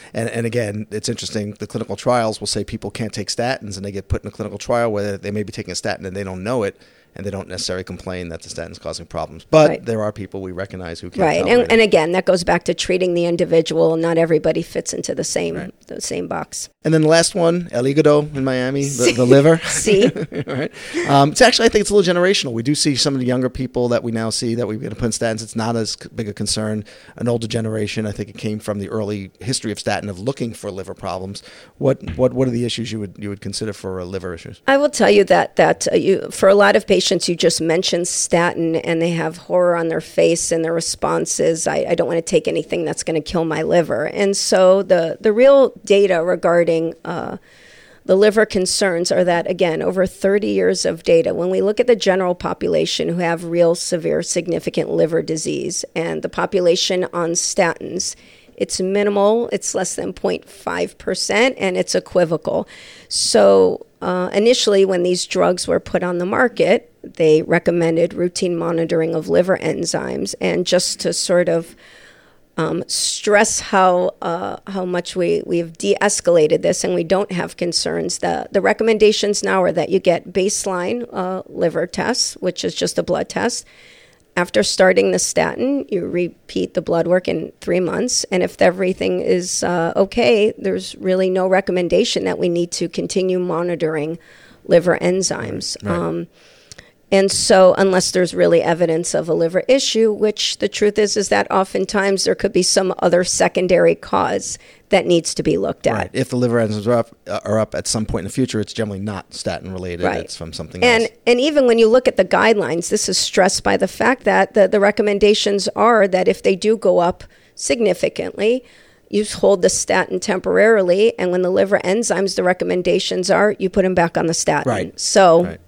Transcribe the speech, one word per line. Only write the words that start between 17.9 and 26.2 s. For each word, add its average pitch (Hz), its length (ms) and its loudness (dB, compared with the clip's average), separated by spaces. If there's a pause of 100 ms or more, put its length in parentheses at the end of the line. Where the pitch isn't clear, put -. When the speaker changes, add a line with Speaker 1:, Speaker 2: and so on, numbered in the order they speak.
Speaker 1:
in 135 100 -4
Miami, 131 380 -2
the, 123 280 0
Speaker 2:
<laughs> 117 60 -4
Speaker 1:
the 127 80 2
liver. 143 400 8
Speaker 2:
See? 214 500 2
Speaker 1:
<laughs> - 40 -6 (260)
Right. 147 260 -6 (380)
Um, 139 220 6
it's - 100 0
actually, 233 240 6
I 226 40 4
think 214 120 2
it's - 80 -4
a 202 60 2
little 185 180 4
generational. 175 400 0
We 113 100 -4
do 147 120 0
see 143 200 0
some 139 200 0
of 131 40 -2
the 127 60 -2
younger 127 240 0
people 123 400 -2
that 113 140 0
we 117 80 -4
now 113 180 -4
see 117 240 -4
that 117 140 -4
we're 107 100 -6
gonna - 160 -10
put - 120 -4
in 113 60 -2
statins. 110 300 -4
It's 110 140 -14
not 113 200 -2
as 110 240 -4
c-, - 140 -18
big 110 160 -8